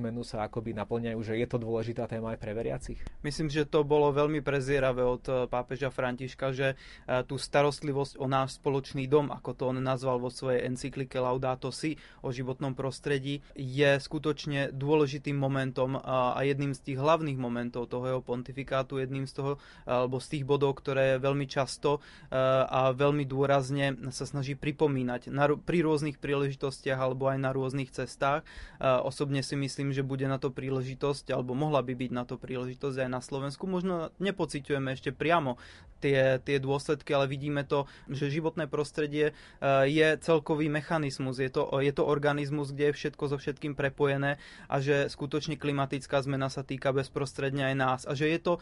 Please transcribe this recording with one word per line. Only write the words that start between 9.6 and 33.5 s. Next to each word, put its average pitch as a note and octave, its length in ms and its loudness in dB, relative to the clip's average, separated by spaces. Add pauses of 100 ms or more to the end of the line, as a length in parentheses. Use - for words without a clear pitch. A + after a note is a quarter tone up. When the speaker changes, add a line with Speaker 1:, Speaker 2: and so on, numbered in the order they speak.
Speaker 2:
on B2+ 120 0
nazval C3 400 0
vo B2 120 -4
svojej B2+ 320 0
encyklike C3 520 -6
Laudato B2+ 560 0
Si D#3+ 240 -4 (280)
o C3+ 80 -2
životnom C3 400 -4
prostredí, C3+ 720 -4 (100)
je C#3 360 4 (100)
skutočne D3 720 -2
dôležitým C#3+ 640 2
momentom, C3+ 600 0
e, - 120 -4
a B2+ 320 2
jedným C#3 320 0
z C3+ 200 -8
tých C3 80 -4
hlavných D3+ 360 2
momentov A#2+ 560 -4
toho B2 120 -4 (120)
jeho B2+ 80 -4
pontifikátu, C3 720 -4
jedným C3+ 320 -4
z - 80 -14
toho, C#3 160 -2 (320)
alebo B2+ 360 0
z D3+ 200 -6
tých C3+ 80 -4
bodov, C#3 320 4
ktoré C3+ 400 2
veľmi C#3 240 0
často, C#3+ 560 0 (320)
e, C3 40 -2 (280)
a C3 320 2
veľmi C#3+ 320 4
dôrazne C#3 840 2
sa - 120 -8
snaží C#3 320 -4
pripomínať C3+ 800 0
na C#3+ 160 4
rô-, D3 80 2
pri E3 240 2
rôznych D3+ 400 2
príležitostiach C#3 720 0
alebo C3 320 0
aj C3+ 160 2
na C3 80 2
rôznych C3 400 -2
cestách. C#3 560 -2 (320)
E, - 80 0
osobne C3+ 560 2
si C#3+ 160 -4
myslím, C#3 320 -2
že C3+ 160 -2
bude C3+ 240 -2
na C3+ 80 0
to C3+ 160 -2
príležitosť, C3 800 -4
alebo B2+ 240 -2
mohla D3 240 2
by B2+ 120 -4
byť B2 200 -4
na B2 80 -2
to B2 160 -8
príležitosť B2+ 640 -6
aj B2+ 80 -2
na B2+ 80 -4
Slovensku. C#3 480 -6